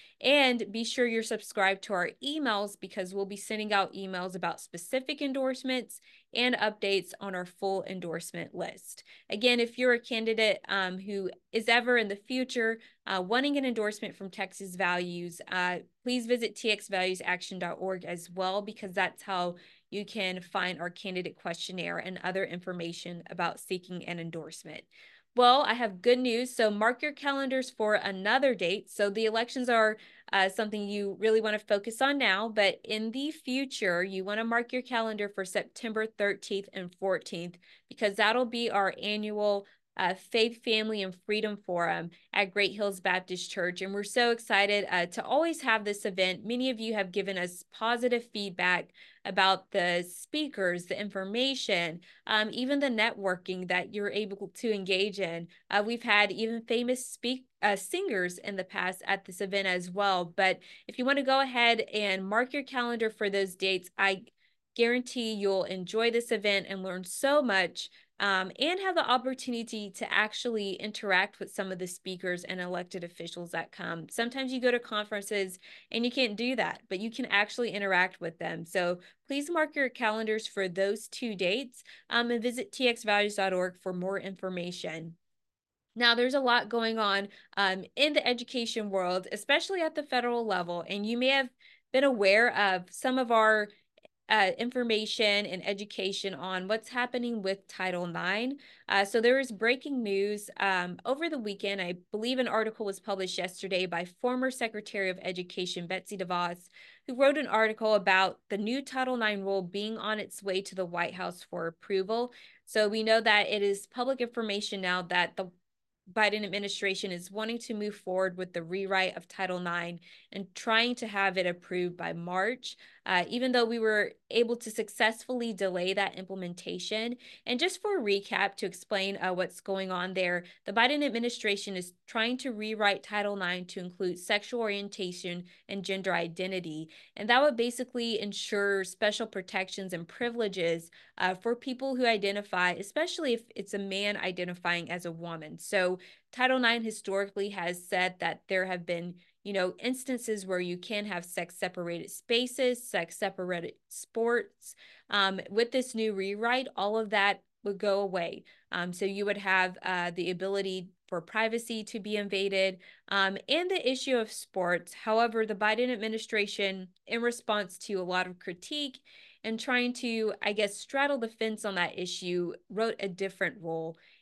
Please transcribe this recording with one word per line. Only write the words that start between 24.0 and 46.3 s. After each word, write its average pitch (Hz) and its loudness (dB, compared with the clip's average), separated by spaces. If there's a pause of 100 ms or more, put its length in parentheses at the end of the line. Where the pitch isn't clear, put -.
an 175 -8
endorsement. 165 -10 (540)
Well, 247 10
I 233 2
have 208 -4
good 247 6
news. 254 0
So 220 4
mark 214 2
your 302 -2
calendars 269 -2
for 214 0
another 214 2
date. 185 0
So 202 2
the 208 0
elections 240 0
are, 220 6 (380)
uh, 190 6
something 208 -2
you 202 -2
really 220 6
wanna 214 2
focus 214 -2
on 277 4
now, 220 2
but 208 4
in 220 -4
the 277 -4
future, 254 0
you 190 -4
wanna 208 -2
mark 233 0
your 254 -2
calendar 226 -2
for 190 -6
September 220 -4
thirteenth 202 -2
and 180 -10
fourteenth, 175 -4 (300)
because 208 0
that'll 220 4
be 233 -2
our 196 2
annual, 208 0 (300)
uh, 185 0
Faith, 226 0
Family, 220 0
and 190 -4 (100)
Freedom 214 0
Forum 170 -2 (200)
at 190 0
Great 202 2
Hills 202 -2
Baptist 180 -2
Church. 180 -4
And 196 -4
we're 202 -4
so 240 4
excited, 208 4
uh, 175 2
to 202 -6
always 302 2
have 220 4
this 208 -2
event. 185 2